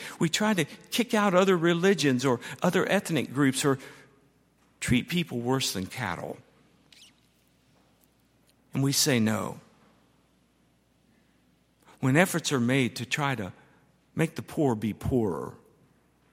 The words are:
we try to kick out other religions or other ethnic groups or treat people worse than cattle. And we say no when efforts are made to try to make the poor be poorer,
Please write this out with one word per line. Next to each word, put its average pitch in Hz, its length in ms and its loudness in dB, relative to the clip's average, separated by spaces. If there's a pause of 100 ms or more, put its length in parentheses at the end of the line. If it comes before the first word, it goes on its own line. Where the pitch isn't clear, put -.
(180)
we 170 120 0
try 214 240 0
to 175 120 0 (260)
kick - 220 -2
out 208 200 4
other 185 240 6
religions 165 680 2
or 123 140 2 (240)
other 180 260 2
ethnic 170 440 0
groups 131 320 2
or 135 140 2 (1000)
treat 120 300 0
people 165 300 -4
worse 131 340 -2
than 95 120 -6
cattle. 87 520 -8 (2250)
And 131 80 0
we 135 120 2
say 135 260 2
no 107 400 -2 (2500)
when 135 180 2
efforts 180 340 2
are 139 80 2
made 123 360 2
to 120 100 -8
try 139 300 -4
to 98 160 -8 (640)
make 160 200 0
the - 60 -10
poor 143 320 0
be 107 200 -4
poorer, 92 600 -2 (800)